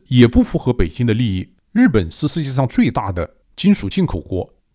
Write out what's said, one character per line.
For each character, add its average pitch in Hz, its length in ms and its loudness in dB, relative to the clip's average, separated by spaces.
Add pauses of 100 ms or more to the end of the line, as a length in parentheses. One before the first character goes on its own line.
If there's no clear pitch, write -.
也 123 180 6
不 240 160 2
符 - 160 -4
合 127 120 -2
北 87 160 0
京 120 200 -4
的 107 80 2
利 120 100 0
益。 92 240 -4 (220)
日 240 160 4
本 101 240 0
是 - 160 -4
世 160 160 -4
界 135 80 -8
上 131 160 0
最 202 240 0
大 98 200 -4
的 87 160 -6 (280)
金 202 180 2
属 101 160 -4
进 185 160 -2
口 - 140 -4
国， - 340 -8 (220)